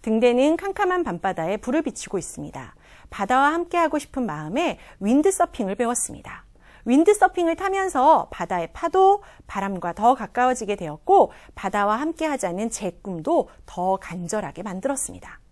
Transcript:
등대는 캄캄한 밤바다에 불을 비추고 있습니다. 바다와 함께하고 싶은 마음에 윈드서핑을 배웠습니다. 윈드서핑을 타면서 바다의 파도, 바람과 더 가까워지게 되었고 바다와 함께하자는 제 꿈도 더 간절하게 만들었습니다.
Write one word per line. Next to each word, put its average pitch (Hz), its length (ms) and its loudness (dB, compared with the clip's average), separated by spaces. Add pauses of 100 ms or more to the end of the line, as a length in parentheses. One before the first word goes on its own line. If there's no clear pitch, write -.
등대는 247 560 2
캄캄한 370 460 0
밤바다에 185 540 -4
불을 277 260 -2
비추고 - 340 -8
있습니다. 147 580 -10 (340)
바다와 262 440 2
함께하고 339 440 0
싶은 269 280 -6
마음에 185 540 -4 (200)
윈드서핑을 233 760 2
배웠습니다. - 680 -6 (440)
윈드서핑을 339 680 4
타면서 339 760 2
바다의 175 440 -6
파도, 381 500 4 (240)
바람과 190 460 -6
더 233 200 4
가까워지게 240 640 -2
되었고 202 560 4 (240)
바다와 202 400 0
함께하자는 262 760 -4
제 202 220 -6 (100)
꿈도 196 480 -2 (160)
더 185 320 -2
간절하게 175 640 -8
만들었습니다. 214 760 -8 (120)